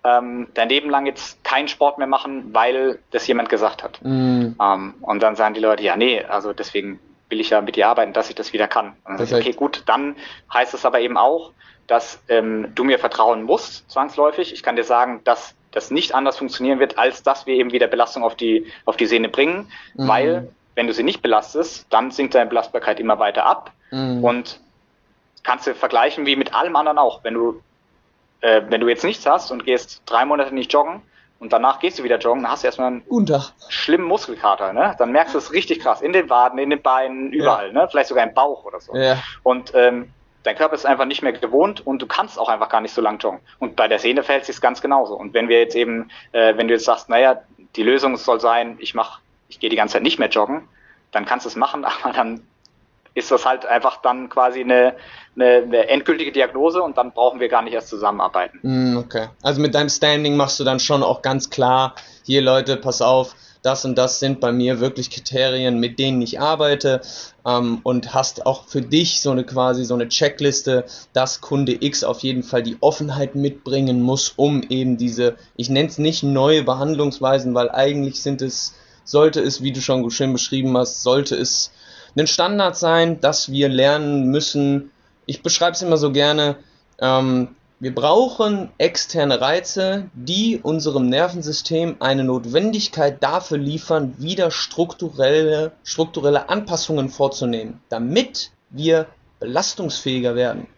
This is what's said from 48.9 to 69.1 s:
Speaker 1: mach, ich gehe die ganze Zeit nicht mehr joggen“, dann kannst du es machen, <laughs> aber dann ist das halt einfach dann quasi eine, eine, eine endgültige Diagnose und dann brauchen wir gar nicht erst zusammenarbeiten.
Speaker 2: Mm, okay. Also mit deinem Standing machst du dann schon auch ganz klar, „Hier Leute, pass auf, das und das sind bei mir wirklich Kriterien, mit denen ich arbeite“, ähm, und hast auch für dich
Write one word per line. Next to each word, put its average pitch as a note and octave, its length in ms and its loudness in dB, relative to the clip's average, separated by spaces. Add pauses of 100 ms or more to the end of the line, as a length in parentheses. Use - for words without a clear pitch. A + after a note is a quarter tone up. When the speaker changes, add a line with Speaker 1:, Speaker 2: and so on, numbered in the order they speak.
Speaker 1:
mach, - 260 -4 (280)
ich - 120 -20
gehe A2+ 100 -2
die A2 60 0
ganze G#2+ 180 0
Zeit G#2+ 80 2
nicht C#3+ 160 -2
mehr G#2+ 100 0
joggen“, B2+ 400 -2 (440)
dann G#2 120 -4
kannst B2+ 220 -4
du - 20 -8
es - 80 -10
machen, C3 280 -4
<laughs> - 180 -4
aber B2 100 -4
dann A2+ 340 -4 (680)
ist - 160 -6
das B2+ 160 2
halt C3 180 0
einfach A#2+ 380 0
dann B2+ 260 0
quasi B2+ 320 0
eine, B2+ 340 6 (400)
eine, B2 280 6
eine A#2 260 2
endgültige C#3+ 440 0
Diagnose C#3 500 2
und D3 160 -2
dann B2 140 -2
brauchen B2 280 2
wir B2 80 0
gar A#2 140 2
nicht A#2 100 -8
erst A2+ 160 -6
zusammenarbeiten. G2+ 720 -2
Speaker 2:
Mm, B2+ 360 0
okay. A#2 300 -6 (140)
Also C#3+ 200 0
mit C#3 120 0
deinem D3 140 0
Standing D3 480 0
machst C#3 240 0
du C#3 40 -4
dann C3 160 0
schon C#3 220 0
auch B2+ 200 0
ganz C3+ 260 -4
klar, C3 460 2 (320)
„Hier C3+ 160 2
Leute, C3 340 2
pass B2+ 240 -4
auf, C3 340 2 (280)
das C3+ 240 -2
und B2+ 100 -2
das B2+ 240 0
sind C3+ 180 0
bei A#2+ 140 0
mir B2 280 0
wirklich B2+ 300 -2
Kriterien, B2+ 720 -2
mit A#2+ 180 -4
denen C3+ 220 0
ich A#2+ 200 -6
arbeite“, C#3+ 600 0 (460)
ähm, A#2+ 380 0
und B2 280 -2
hast - 320 -2
auch C3 240 -2
für C3+ 140 -4
dich D3+ 400 0